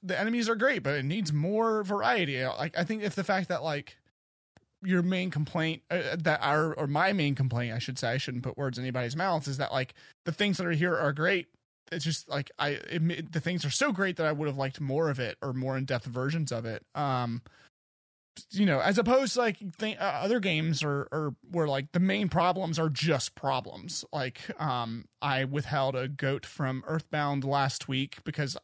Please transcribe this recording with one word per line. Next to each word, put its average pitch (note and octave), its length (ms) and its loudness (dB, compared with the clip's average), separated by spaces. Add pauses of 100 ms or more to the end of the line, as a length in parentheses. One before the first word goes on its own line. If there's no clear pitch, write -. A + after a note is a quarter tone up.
the F3+ 160 -2
enemies A3+ 300 2
are A#3 60 2
great, B3+ 280 2
but C#3+ 120 0
it C3 100 0
needs E3 260 0
more G#3+ 520 2
variety. G3 600 2
Like, - 320 -4
I F3 60 2
think G#3+ 200 -2
if G#3 120 -2
the G3 80 -2
fact F#3+ 260 0
that, D#3 140 -2
like, D3 340 -4 (840)
your F3+ 200 2
main F#3 300 0
complaint, D#3+ 580 -2
uh, E3 280 0
that D#3+ 240 2
our, D3+ 320 4
or C#3+ 140 -2
my D#3+ 260 2
main D3 220 2
complaint, A#2+ 380 0
I A#2 60 -4
should B2+ 180 -6
say, A#2+ 120 0
I B2 80 0
shouldn't B2 260 -4
put C3 140 -6
words C3 200 -2
in B2 60 -4
anybody's B2+ 320 -2
mouths, E3+ 320 0
is C#3 100 -2
that, - 140 -2
like, C3 220 -2 (320)
the E3+ 80 -2
things G3+ 240 2
that F3+ 100 -2
are E3+ 40 2
here E3 260 2
are D3 160 2
great. E3+ 340 0 (440)
It's D#3 140 -4
just, D#3+ 220 -2
like, C#3+ 300 -4
I, D3 120 0 (200)
it, D#3+ 420 -2
the E3 80 -4
things E3+ 260 -2
are D3 40 -2
so C#4 220 2
great F#3 260 0
that E3 80 2
I D3+ 60 2
would D3+ 160 -2
have C#3 100 -2
liked C3+ 240 -2
more D3+ 280 2
of C3 100 0
it A#2+ 240 -4
or C3+ 100 -2
more C3 240 -2
in-depth C3 280 -2
versions C3+ 460 -2
of A#2 140 -4
it. A2+ 180 -6 (120)
Um, B2 480 -2 (1040)
you G3+ 160 2
know, D3 140 6
as F#3 180 4
opposed A#3+ 360 4
to, B3 60 0
like, A3+ 200 0 (180)
th-, G#3+ 200 -4
uh, F3 260 -2
other A3 160 2
games D#3+ 420 0
are, C#3+ 300 -2
are D3 240 -2 (160)
where, E3+ 160 2
like, C#3 240 -2
the F3+ 80 2
main F#3+ 300 2
problems F3 500 2
are D#3+ 100 2
just D3 460 0
problems. C3+ 760 -4
Like, C3 300 -4 (180)
um, A#2+ 460 -2 (160)
I C3+ 220 2
withheld C3+ 520 0
a B2+ 120 -2
goat C#3 380 -2
from C3 420 -4
Earthbound D3 560 0
last C#3 440 0
week C3+ 360 -4
because D3 400 -4